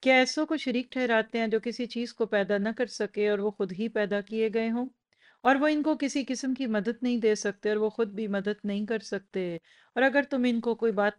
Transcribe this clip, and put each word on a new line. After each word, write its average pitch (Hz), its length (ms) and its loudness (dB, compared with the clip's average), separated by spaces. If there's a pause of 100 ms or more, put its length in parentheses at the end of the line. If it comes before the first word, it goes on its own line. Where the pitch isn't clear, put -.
क्या 262 140 6
ऐसों 254 300 2
को - 120 -2
शरीक 247 340 -2
ठहराते 233 460 0
हैं 226 120 0
जो 220 100 2
किसी 233 280 -6
चीज़ 233 260 -6
को 226 120 0
पैदा 202 320 0
न 214 140 0
कर 240 160 -2
सके 208 420 -2
और 208 100 0
वो 208 120 0
खुद 196 200 -4
ही 196 180 -4
पैदा 208 320 -2
किए 220 280 -2
गए 226 180 0
हों, 233 180 -2 (580)
और 262 120 6
वो 285 120 2
इनको 302 280 2
किसी 285 280 -2
किस्म 262 300 -4
की 262 140 -4
मदद 214 340 -2
नहीं 247 180 0
दे 214 160 4
सकते 208 340 -2
और 214 80 2
वो 214 120 2
खुद 214 240 -4
भी 214 140 -4
मदद 202 360 -2
नहीं 202 220 -2
कर 220 160 -2
सकते। 190 420 -6 (520)
और 240 60 2
अगर 269 240 4
तुम 254 200 0
इनको 233 300 0
कोई 226 180 0
बात 208 240 0